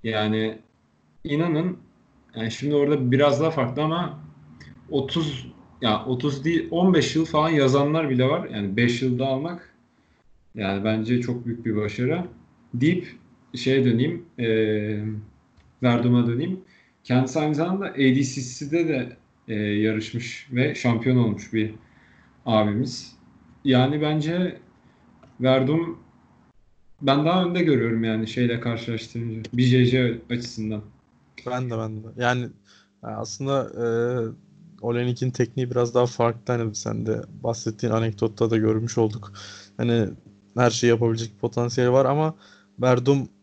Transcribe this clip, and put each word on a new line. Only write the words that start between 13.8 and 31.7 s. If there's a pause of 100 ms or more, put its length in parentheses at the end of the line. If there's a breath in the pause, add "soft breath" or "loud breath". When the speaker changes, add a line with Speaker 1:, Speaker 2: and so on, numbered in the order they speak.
Speaker 1:
döneyim, (120)
eee, (800)
Verdum'a
döneyim. (440 soft breath)
Kendisi
aynı
zamanda
A
D
C
C'de
de, (320)
eee,
yarışmış
ve
şampiyon
olmuş
bir (720 soft breath)
abimiz. (480)
Yani
bence (840 soft breath)
Verdum (1040)
ben
daha
önde
görüyorum
yani
şeyle
karşılaştırınca.
B
J
J (100)
açısından. (640)
Speaker 2:
Ben